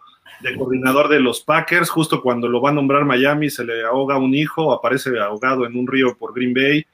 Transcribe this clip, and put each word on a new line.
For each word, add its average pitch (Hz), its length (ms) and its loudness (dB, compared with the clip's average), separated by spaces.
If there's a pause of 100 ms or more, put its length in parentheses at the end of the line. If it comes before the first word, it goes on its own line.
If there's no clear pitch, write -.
(400)
de 123 160 -6
coordinador 131 520 0
de 147 120 4
los 123 200 0
Packers, 165 500 0
justo 156 320 -2
cuando 120 260 0
lo 120 120 0
va 139 100 2
a 147 40 2
nombrar 143 300 2
Miami, 143 460 2
se 123 140 -8
le 113 200 -4
ahoga 135 340 0
un 131 160 2
hijo, 151 380 0
aparece 123 480 -2
ahogado 120 460 -2
en 120 100 -6
un 123 120 -4
río 131 280 2
por - 160 -12
Green 123 220 -2
Bay, 143 400 2